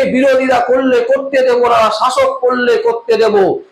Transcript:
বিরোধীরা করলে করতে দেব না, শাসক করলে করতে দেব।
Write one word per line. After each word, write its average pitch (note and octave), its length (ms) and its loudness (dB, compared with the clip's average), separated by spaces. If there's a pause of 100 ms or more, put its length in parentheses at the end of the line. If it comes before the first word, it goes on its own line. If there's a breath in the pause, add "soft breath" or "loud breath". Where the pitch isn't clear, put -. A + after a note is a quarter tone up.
(120)
বিরোধীরা C4 480 0 (100)
করলে B3+ 280 0 (120)
করতে C4+ 280 -2 (100)
দেব A#3+ 140 2 (120)
না, A3+ 60 2 (200)
শাসক B3+ 300 0 (140)
করলে B3 300 0 (120)
করতে - 360 -2
দেব। G#3+ 140 -2 (360)